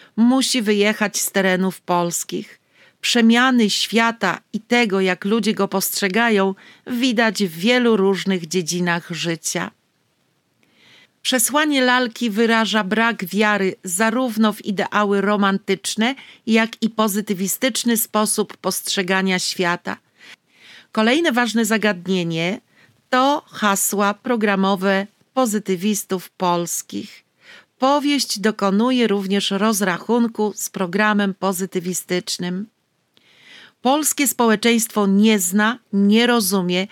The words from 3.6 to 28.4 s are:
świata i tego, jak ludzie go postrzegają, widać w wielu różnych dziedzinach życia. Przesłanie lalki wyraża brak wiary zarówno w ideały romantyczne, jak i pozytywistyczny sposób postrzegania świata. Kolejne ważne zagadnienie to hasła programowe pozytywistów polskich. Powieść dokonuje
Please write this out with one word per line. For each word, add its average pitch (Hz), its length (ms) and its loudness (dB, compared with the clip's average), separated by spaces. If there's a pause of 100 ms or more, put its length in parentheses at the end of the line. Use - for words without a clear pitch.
świata 226 720 -2 (120)
i 214 60 -6
tego, 220 420 0
jak 185 240 -2
ludzie 214 280 0
go 196 140 0
postrzegają, 196 880 0 (320)
widać 233 560 0
w 165 140 -4
wielu 233 400 2
różnych 190 500 0
dziedzinach 175 640 -2
życia. 165 600 -6 (1500)
Przesłanie 277 600 0
lalki 247 480 0
wyraża 220 540 2
brak 220 420 -2
wiary 196 580 0
zarówno 220 680 0
w - 120 -16
ideały 202 560 0
romantyczne, 202 920 0 (320)
jak 226 360 0
i 220 60 0
pozytywistyczny 214 1080 -2
sposób 214 600 -2
postrzegania 190 800 -2
świata. - 580 -4 (920)
Kolejne 269 400 2
ważne 233 340 0
zagadnienie 180 960 -2 (480)
to 269 380 0
hasła 202 640 0
programowe 202 920 0 (260)
pozytywistów 202 960 -2
polskich. 175 920 -4 (560)
Powieść 277 600 0
dokonuje 214 680 2